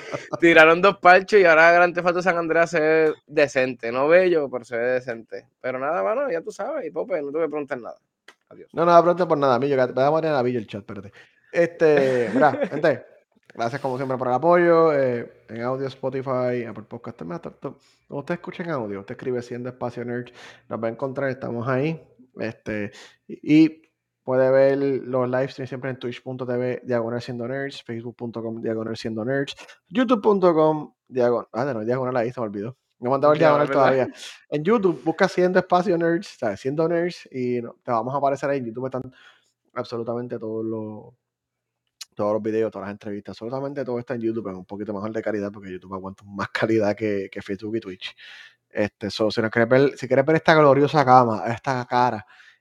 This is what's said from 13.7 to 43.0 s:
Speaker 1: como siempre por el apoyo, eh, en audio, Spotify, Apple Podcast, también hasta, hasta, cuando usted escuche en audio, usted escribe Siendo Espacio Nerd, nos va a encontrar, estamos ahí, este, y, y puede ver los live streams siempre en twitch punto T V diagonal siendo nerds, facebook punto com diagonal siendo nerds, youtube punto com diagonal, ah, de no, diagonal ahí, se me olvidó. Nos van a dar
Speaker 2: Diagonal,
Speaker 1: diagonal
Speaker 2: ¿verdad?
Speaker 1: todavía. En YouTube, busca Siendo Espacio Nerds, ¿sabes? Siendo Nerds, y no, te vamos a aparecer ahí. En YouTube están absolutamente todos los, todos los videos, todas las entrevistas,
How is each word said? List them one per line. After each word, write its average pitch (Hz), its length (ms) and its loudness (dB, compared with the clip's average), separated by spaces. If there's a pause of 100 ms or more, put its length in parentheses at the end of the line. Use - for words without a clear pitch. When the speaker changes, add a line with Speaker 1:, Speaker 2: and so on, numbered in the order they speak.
Speaker 1:
como 131 160 -4
siempre 131 200 -4
por 123 120 -4
el 123 60 0
apoyo, 165 580 4
eh, 127 560 -2
en 113 140 -10
audio, 131 260 -6
Spotify, 127 800 -4
Apple 107 200 -16
Podcast, 113 300 -16
también 170 180 -12
hasta, 165 120 -14
hasta, - 220 -12 (360)
cuando 143 140 -10
usted 139 140 -6
escuche 180 280 -12
en 170 80 -8
audio, 107 300 -6
usted 117 160 -14
escribe 123 260 -6
Siendo 123 260 -12
Espacio 120 360 -10
Nerd, 120 260 -8 (380)
nos 113 120 -8
va 113 60 -4
a 113 60 -2
encontrar, 135 360 -6
estamos 120 380 -6
ahí, 143 340 -2 (380)
este, 107 540 -8 (340)
y, - 380 4
y 156 180 -2 (400)
puede 131 300 0
ver 135 260 4
los 127 500 -2
live 127 200 -2
streams 127 200 -12
siempre 131 220 -8
en 127 80 -10
twitch 123 240 -10
punto 131 240 -10
T 123 100 -4
V 123 280 -4
diagonal 120 360 -2
siendo 120 280 -10
nerds, 139 340 -8
facebook 117 320 -12
punto 117 300 -10
com 113 180 -8
diagonal 113 340 -6
siendo 110 280 -8
nerds, 135 320 -4 (320)
youtube 233 340 0
punto 185 320 4
com 156 400 0 (140)
diagonal, 120 440 0
ah, 113 120 -2
de 139 100 -4
no, 110 100 -6
diagonal 127 320 -2
ahí, 120 160 0
se - 80 -12
me 113 60 -4
olvidó. 104 300 -8 (220)
Nos 123 120 -4
van 139 120 2
a 147 60 6
dar 151 80 6
Speaker 2:
Diagonal, 147 300 4
Speaker 1:
diagonal - 20 -8
Speaker 2:
¿verdad? 131 380 4
Speaker 1:
todavía. - 140 -14 (280)
En 151 160 -4
YouTube, 190 400 2
busca 165 240 0
Siendo 180 300 2
Espacio 180 400 2
Nerds, 170 300 0 (120)
¿sabes? 101 200 -6
Siendo 147 280 -2
Nerds, 170 420 -4
y 123 300 -4
no, 117 220 -14
te - 100 -10
vamos 117 220 -2
a - 20 -4
aparecer 139 320 -2
ahí. 143 80 0
En 131 80 -6
YouTube 120 220 -8
están 127 160 -8 (720)
absolutamente 120 640 -8
todos 113 260 -8
los, 110 480 -10 (1000)
todos 104 180 -2
los 107 100 -2
videos, 110 300 -2
todas 98 160 -10
las 101 40 -8
entrevistas, 104 400 -12